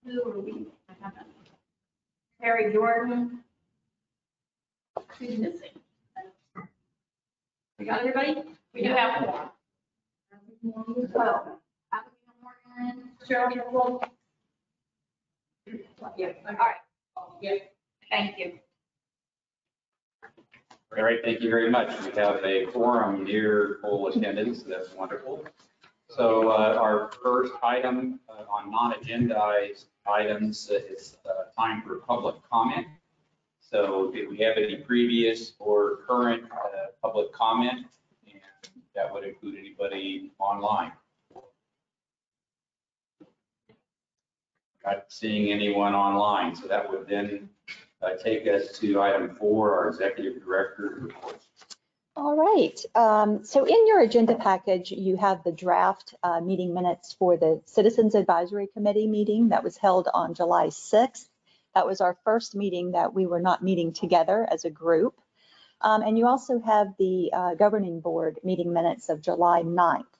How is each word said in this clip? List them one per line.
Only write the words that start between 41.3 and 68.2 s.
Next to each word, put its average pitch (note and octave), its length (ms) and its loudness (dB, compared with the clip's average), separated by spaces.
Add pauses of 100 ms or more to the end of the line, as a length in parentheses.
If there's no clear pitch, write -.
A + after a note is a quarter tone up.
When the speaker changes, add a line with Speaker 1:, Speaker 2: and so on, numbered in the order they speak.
Speaker 3:
Not G2 220 -4
seeing G#2+ 440 -2
anyone G2+ 440 0
online, G2+ 600 2
so - 120 -14
that G2 240 -2
would F#2+ 160 -6
then, G2+ 420 -6 (540)
uh, F#2 60 0 (140)
take A2 240 0
us - 320 0
to G2+ 220 2
item F#2+ 340 0
four, G#2 440 2
our F2 80 0
executive F#2+ 560 -4
director G2 580 -4
report. - 380 -14 (760)
Speaker 4:
All D4 200 0
right, D#4+ 440 4 (140)
um, G#3+ 500 4
so - 220 2
in A4 220 8
your G#4 140 8
agenda A#3 340 6
package, F#3 560 0
you F#3 260 -2
have F#3+ 260 0
the F3 80 0
draft, F3+ 720 0
uh, E3+ 200 0
meeting F3+ 300 -2
minutes F3+ 420 -4
for F3+ 240 4
the D#3+ 280 4
Citizens A3 480 4
Advisory G3 540 2
Committee G#3 400 0
meeting G#3+ 420 2
that - 140 2
was F3 140 -6
held F#3 360 4
on E3+ 220 -2
July E3+ 340 2
sixth. - 580 0 (460)
That F#3 140 4
was F#3+ 140 -2
our F3+ 220 2
first A3+ 300 0
meeting F3+ 380 -4
that F3 240 0
we F#3+ 100 2
were F3 140 0
not F3+ 240 0
meeting E3+ 300 0
together F#3 540 2
as D#3+ 160 -2
a E3+ 60 -4
group. E3 500 0 (640)
Um, G#3+ 220 4
and A3 120 0
you A3+ 120 4
also B3+ 320 0
have G#3+ 400 2
the, F#3 340 0
uh, F3+ 220 -2
governing G3+ 440 2
board D#3+ 440 -4